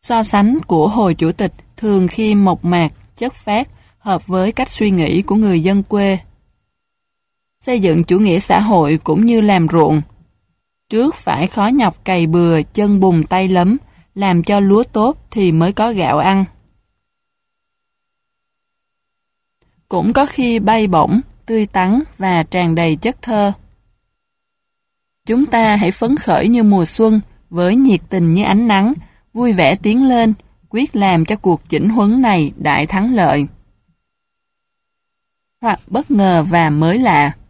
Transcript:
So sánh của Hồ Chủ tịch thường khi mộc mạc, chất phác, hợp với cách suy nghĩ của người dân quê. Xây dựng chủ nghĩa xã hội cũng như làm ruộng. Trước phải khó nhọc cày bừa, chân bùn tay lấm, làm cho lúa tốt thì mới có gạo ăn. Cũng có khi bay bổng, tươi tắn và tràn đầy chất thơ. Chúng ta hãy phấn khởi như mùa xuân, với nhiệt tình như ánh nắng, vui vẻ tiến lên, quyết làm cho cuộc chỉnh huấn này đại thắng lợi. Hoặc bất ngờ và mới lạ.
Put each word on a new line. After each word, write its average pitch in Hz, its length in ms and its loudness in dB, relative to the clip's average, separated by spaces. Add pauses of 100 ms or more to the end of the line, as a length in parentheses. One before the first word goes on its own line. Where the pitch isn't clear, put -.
So 226 220 -2
sánh 214 340 2 (100)
của 160 200 2
Hồ 208 260 0
Chủ 165 180 -2
tịch 185 220 -6 (240)
thường 196 300 0
khi 214 280 -2
mộc 190 300 0
mạc, 175 240 0 (280)
chất 247 160 -8
phác, 220 340 -6 (300)
hợp 185 300 -6
với 185 240 -2
cách - 180 -6
suy 214 220 -2
nghĩ 170 300 0
của 196 140 -2
người 196 280 0
dân 196 200 0
quê. 196 360 -2 (1500)
Xây 247 140 -2
dựng 170 240 2
chủ 180 160 0
nghĩa 196 200 2
xã 185 200 0
hội 165 440 2
cũng 175 220 0
như 233 160 2
làm 190 260 2
ruộng. 156 340 2 (880)
Trước 247 260 0
phải - 320 -4
khó 208 200 -2
nhọc 233 380 0
cày 175 220 0
bừa, 170 340 2
chân 208 380 0
bùn 175 240 2
tay 185 240 -2
lấm, 185 300 2 (380)
làm 190 280 0
cho 202 160 0
lúa 196 240 2
tốt 226 340 -2 (140)
thì 190 200 0
mới 165 220 0
có 226 180 -2
gạo 165 260 -2
ăn. 190 280 0 (3500)
Cũng 185 240 -2
có 269 120 2
khi 240 340 -2
bay 214 280 0
bổng, 180 340 2 (240)
tươi 220 200 -2
tắn 202 380 -2 (140)
và 180 260 -2
tràn 170 320 -2
đầy 165 200 0
chất 220 260 -6
thơ. 208 300 -2 (1700)
Chúng 247 200 0
ta 226 300 2
hãy 196 160 0
phấn 240 240 -2
khởi 151 320 0
như 240 160 2
mùa 196 220 4
xuân, 220 340 2 (300)
với 175 260 0
nhiệt 254 340 2
tình 170 240 0
như 196 100 2
ánh 220 240 0
nắng, 208 260 0 (400)
vui 240 200 -2
vẻ 170 220 2
tiến 240 340 0
lên, 233 240 2 (360)
quyết 247 260 -4
làm 185 300 2
cho 214 100 -4
cuộc 180 340 -2
chỉnh 165 200 -2
huấn 220 320 0
này 180 360 0
đại 143 280 -2
thắng 202 300 -2
lợi. 147 320 0 (2250)
Hoặc 220 260 -4
bất 285 240 -4
ngờ 190 380 2
và 170 200 2
mới 160 300 0
lạ. 147 380 0 (120)